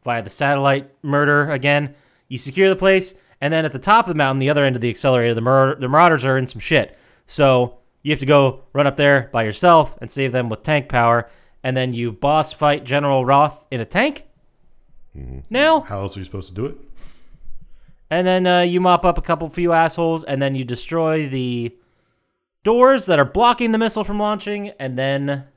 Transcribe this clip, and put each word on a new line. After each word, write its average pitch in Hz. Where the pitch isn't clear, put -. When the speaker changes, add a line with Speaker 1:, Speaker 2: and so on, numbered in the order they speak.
Speaker 1:
via 117
the -
satellite 139
murder 147
again. 143
You 127
secure 180
the 185
place, 185
and 147
then 160
at 143
the 131
top 220
of -
the 156
mountain, 135
the 135
other 147
end 131
of 113
the 120
accelerator, 120
the 113
mar-, 135
the 127
Marauders 151
are 135
in 127
some 110
shit. 131
So 127
you 147
have 147
to 135
go 139
run 143
up 139
there 143
by 117
yourself 156
and 117
save 135
them 123
with 107
tank 147
power, 117
and 131
then 127
you 120
boss 151
fight 147
General 139
Roth 139
in 127
a 107
tank. 269
Speaker 2:
Mm-hmm. 131
Speaker 1:
Now, 294
Speaker 3:
How 101
else 98
are 101
you 90
supposed 95
to 92
do 113
it? -
Speaker 1:
and 175
then, 185
uh, 180
you 180
mop 180
up 170
a -
couple 160
few 175
assholes, 165
and 139
then 139
you 131
destroy 156
the 123
doors 247
that 160
are 139
blocking 233
the 220
missile 220
from 208
launching, 208
and 131
then 139